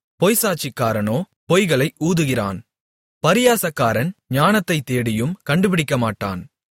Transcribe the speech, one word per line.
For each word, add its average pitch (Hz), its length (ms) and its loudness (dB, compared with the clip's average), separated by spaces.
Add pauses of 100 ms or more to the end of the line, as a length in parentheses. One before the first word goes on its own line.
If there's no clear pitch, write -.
(220)
பொய்சாட்சிக்காரனோ 131 960 0 (280)
பொய்களை 160 420 2 (120)
ஊதுகிறான். 131 600 0 (640)
பரியாசக்காரன் 170 880 2 (180)
ஞானத்தை 170 520 0
தேடியும் 120 520 -2 (100)
கண்டுபிடிக்க 170 540 0
மாட்டான். 101 440 -4 (300)